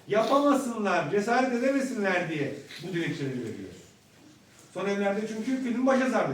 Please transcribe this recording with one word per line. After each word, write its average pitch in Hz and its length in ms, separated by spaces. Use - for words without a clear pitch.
yapamasınlar, 220 1000
cesaret 233 420
edemesinler 214 800
diye 143 240
bu 185 120
dilekçeleri 139 460
veriyoruz. 98 380
Son 190 120
Evler'de 202 420
çünkü 254 360
film 240 220
başa 247 240
sardı 160 240